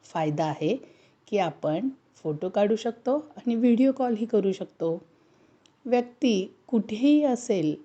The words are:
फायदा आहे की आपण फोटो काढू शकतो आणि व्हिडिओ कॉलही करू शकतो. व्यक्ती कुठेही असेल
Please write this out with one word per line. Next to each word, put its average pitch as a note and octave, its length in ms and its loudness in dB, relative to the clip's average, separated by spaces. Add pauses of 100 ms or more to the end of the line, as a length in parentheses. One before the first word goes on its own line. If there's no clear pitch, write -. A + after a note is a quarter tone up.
फायदा D#3 400 -2
आहे D#3 320 -2 (520)
की G3+ 100 -2
आपण E3 500 -2 (280)
फोटो D#3 320 -6
काढू G#3 280 2
शकतो B3 420 -4 (180)
आणि A#3 180 -2
व्हिडिओ A#3+ 380 4
कॉलही A#3+ 340 -2
करू G3 260 0
शकतो. E3+ 460 -4 (880)
व्यक्ती A#3+ 600 0 (200)
कुठेही B3 580 2
असेल G3+ 500 0 (100)